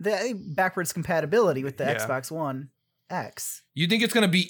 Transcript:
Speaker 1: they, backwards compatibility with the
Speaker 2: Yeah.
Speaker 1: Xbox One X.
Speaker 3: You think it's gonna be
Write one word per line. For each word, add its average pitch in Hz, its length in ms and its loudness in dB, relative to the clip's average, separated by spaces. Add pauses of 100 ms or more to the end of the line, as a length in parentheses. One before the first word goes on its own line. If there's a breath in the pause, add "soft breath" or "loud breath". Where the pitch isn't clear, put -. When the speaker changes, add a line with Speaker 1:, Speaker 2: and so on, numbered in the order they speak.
Speaker 1:
they, 208 340 -2
backwards 185 580 -2
compatibility 160 680 2
with 139 140 -4
the 139 80 -2
Speaker 2:
Yeah. 127 120 2
Speaker 1:
Xbox 127 340 -2
One 143 400 -6 (400)
X. - 520 -8 (120)
Speaker 3:
You 160 120 0
think 214 160 2
it's 233 120 2
gonna 220 140 6
be 180 220 2